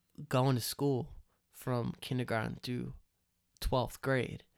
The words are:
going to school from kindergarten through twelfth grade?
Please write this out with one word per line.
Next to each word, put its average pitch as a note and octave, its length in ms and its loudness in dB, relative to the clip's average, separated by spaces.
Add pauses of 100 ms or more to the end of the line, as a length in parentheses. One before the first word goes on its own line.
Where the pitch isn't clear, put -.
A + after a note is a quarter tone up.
(280)
going C3 260 6
to A#2+ 80 2
school C#3+ 460 0 (460)
from B2 460 -2
kindergarten A#2 640 -2
through B2 300 -4 (680)
twelfth - 400 0
grade? C3 440 0 (140)